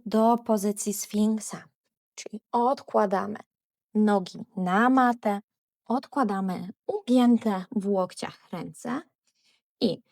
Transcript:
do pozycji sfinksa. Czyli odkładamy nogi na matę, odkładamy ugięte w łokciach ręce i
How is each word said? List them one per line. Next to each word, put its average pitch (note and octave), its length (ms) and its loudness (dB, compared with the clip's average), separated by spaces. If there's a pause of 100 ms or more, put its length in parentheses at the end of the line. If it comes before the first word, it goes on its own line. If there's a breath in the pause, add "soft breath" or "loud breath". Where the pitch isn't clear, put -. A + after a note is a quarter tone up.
do A3 320 4
pozycji G#3 560 -2
sfinksa. G#3+ 720 -2 (500)
Czyli - 260 -14 (120)
odkładamy A3 880 0 (560)
nogi G#3 440 2 (180)
na F#3+ 340 2
matę, A#3+ 500 2 (500)
odkładamy G3 840 -4 (140)
ugięte A#3+ 760 2 (120)
w G3 100 -4
łokciach F#3+ 680 -4
ręce F#3 500 -8 (760)
i F3 320 -2